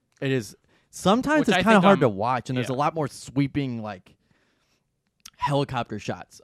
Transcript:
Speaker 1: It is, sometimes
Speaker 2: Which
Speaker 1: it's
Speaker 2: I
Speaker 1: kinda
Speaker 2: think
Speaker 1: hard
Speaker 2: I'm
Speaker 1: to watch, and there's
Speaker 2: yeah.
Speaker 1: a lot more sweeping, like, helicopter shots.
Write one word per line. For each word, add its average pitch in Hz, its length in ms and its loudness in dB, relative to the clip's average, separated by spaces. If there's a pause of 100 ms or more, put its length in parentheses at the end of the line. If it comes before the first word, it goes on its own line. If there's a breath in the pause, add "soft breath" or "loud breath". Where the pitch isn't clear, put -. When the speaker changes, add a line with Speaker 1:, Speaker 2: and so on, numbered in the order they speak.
(220)
Speaker 1:
It 139 100 -4
is, 120 240 -4 (360)
sometimes 262 500 2
Speaker 2:
Which - 80 0
Speaker 1:
it's - 80 4
Speaker 2:
I 185 60 2
Speaker 1:
kinda 220 120 4
Speaker 2:
think 185 80 6
Speaker 1:
hard 196 140 6
Speaker 2:
I'm - 40 -2
Speaker 1:
to 131 80 4
watch, 113 400 -4
and 131 60 -4
there's 123 140 -2
Speaker 2:
yeah. 127 60 -4
Speaker 1:
a - 20 -4
lot 156 180 -2
more 151 140 -2
sweeping, 131 720 -4
like, 104 340 -14 (1200)
helicopter 131 640 -4
shots. - 440 -12